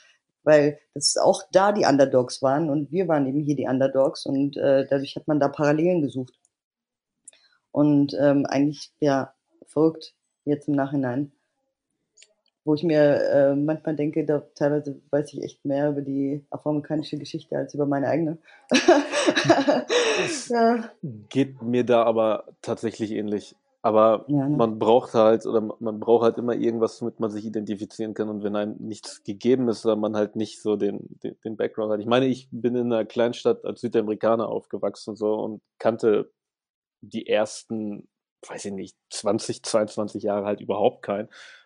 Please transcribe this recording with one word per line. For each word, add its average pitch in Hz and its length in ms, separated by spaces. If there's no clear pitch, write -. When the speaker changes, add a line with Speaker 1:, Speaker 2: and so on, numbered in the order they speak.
Speaker 1:
weil 147 340
das - 220
auch - 340
da 196 220
die 208 120
Underdogs 131 580
waren 143 280
und 139 220
wir 175 160
waren 147 180
eben 135 140
hier 147 160
die - 100
Underdogs 135 580
und, 139 320
äh, 135 320
dadurch 139 280
hat 147 100
man 151 140
da 139 80
Parallelen 156 520
gesucht. 131 380
Und, 143 480
ähm, 143 260
eigentlich, 143 540
ja, 135 340
verrückt 160 480
jetzt 147 240
im 147 80
Nachhinein. 135 560
Wo 151 100
ich 151 100
mir, 151 360
äh, 139 360
manchmal 156 400
denke, 151 280
da 147 200
teilweise 147 460
weiß 147 220
ich - 100
echt - 220
mehr 143 260
über 143 120
die 139 480
afroamerikanische 151 680
Geschichte 147 400
als 139 180
über 143 120
meine 139 200
eigene. 156 320
<laughs> 277 1160
Speaker 2:
Es 311 260
Speaker 1:
Ja. 233 400
Speaker 2:
geht 135 320
mir 120 220
da 117 200
aber 110 400
tatsächlich 110 520
ähnlich. 104 440
Aber 110 480
Speaker 1:
Ja, 139 200
ne? 147 80
Speaker 2:
man 110 220
braucht 113 360
halt, 110 320
oder 110 160
ma-, 107 180
man 107 180
braucht 113 240
halt 113 140
immer 117 180
irgendwas, 113 460
womit 117 180
man 110 120
sich 104 160
identifizieren 107 680
kann. 107 160
Und 104 160
wenn 101 100
einem 104 240
nichts - 460
gegeben 120 440
ist 107 180
oder 110 100
man 107 180
halt 104 220
nicht 107 240
so 107 160
den, 101 240
den, - 180
den 110 140
Background 107 360
hat. 107 80
Ich 104 60
meine, 127 200
ich 127 260
bin 123 240
in 120 160
einer 110 140
Kleinstadt 120 580
als - 160
Südamerikaner 110 680
aufgewachsen 104 640
und 104 60
so 107 180
und 107 280
kannte 113 520
die 107 260
ersten, 107 800
weiß - 200
ich 101 60
nicht, 92 240
zwanzig, - 560
zweiundzwanzig 107 600
Jahre 101 200
halt 101 160
überhaupt 113 420
keinen. 104 260